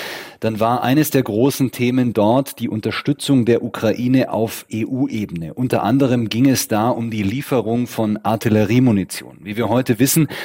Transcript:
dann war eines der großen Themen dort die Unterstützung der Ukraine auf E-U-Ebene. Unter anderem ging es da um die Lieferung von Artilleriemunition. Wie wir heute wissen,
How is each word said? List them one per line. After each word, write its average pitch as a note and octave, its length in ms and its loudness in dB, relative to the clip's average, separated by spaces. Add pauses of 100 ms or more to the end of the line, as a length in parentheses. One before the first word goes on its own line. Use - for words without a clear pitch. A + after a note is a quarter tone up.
(400)
dann A2 180 -2
war A#2 240 0
eines C#3 280 2
der C3 120 2
großen A#2+ 480 0
Themen B2 440 0
dort A2 440 2
die A#3 100 -4
Unterstützung A2+ 760 0
der A#2 180 2
Ukraine B2 680 0
auf A2 360 -4
E-U-Ebene. A2 880 -4
Unter - 300 -2
anderem A#2+ 440 2
ging A#2+ 200 2
es - 180 2
da A2 240 0
um A#2 200 -4
die G#2+ 140 -4
Lieferung A#2+ 600 -2
von G#2+ 320 -2
Artilleriemunition. G#2+ 1200 2
Wie G2+ 160 -10
wir A2+ 120 -2
heute A#2+ 320 0
wissen, C#3 280 4 (160)